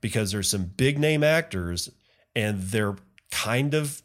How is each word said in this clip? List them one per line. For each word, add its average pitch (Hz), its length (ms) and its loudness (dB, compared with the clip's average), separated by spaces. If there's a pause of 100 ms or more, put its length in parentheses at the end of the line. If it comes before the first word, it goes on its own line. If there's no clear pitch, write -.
Because 104 320 0
there's 101 160 -2
some 95 160 0
big 131 340 0
name 151 240 2
actors, 151 680 0 (440)
and 104 280 0
they're 101 340 -2 (340)
kind 135 440 0
of 147 300 -4